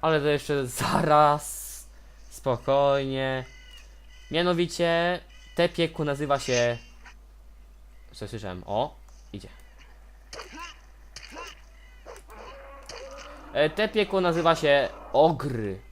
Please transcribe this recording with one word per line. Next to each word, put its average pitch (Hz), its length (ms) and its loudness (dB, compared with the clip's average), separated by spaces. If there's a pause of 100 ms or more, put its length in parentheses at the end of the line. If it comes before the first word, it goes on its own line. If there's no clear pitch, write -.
Ale 156 200 2
to 139 60 0
jeszcze 143 400 0
zaraz. 151 960 4 (640)
Spokojnie. 135 1120 0 (880)
Mianowicie, 170 880 2 (340)
te 170 140 4
piekło 165 360 0
nazywa 143 340 0
się... 120 400 0 (1300)
Co 104 160 -12
słyszałem? 95 380 -10
O, 113 280 -2 (380)
idzie. 196 160 -12 (4000)
E, 151 180 0
te 208 180 -2
piekło 196 320 0
nazywa 165 340 4
się 143 340 4 (240)
Ogry. 123 680 2 (120)